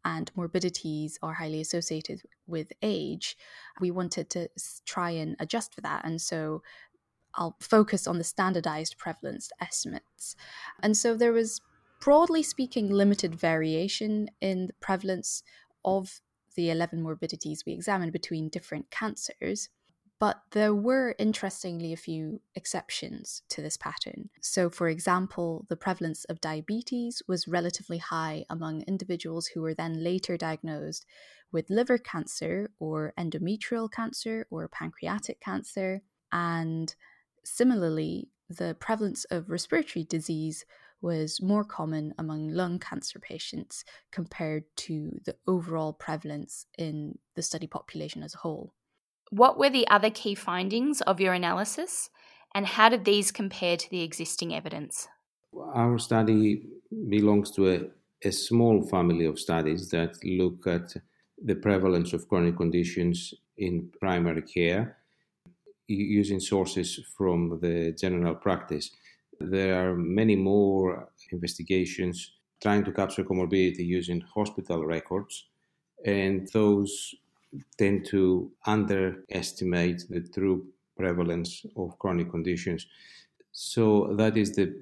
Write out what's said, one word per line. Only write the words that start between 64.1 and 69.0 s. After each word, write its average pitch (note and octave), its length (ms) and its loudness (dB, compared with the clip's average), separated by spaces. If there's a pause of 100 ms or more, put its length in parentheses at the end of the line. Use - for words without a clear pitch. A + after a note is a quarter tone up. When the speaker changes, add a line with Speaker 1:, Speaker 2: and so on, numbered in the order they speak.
Speaker 3:
care F2+ 540 0 (920)
u-, G2+ 180 0 (160)
using G2 180 2
sources F#2 580 0 (200)
from E2+ 440 2
the E2+ 300 0
general F2 440 0
practice. D#2+ 560 -4 (500)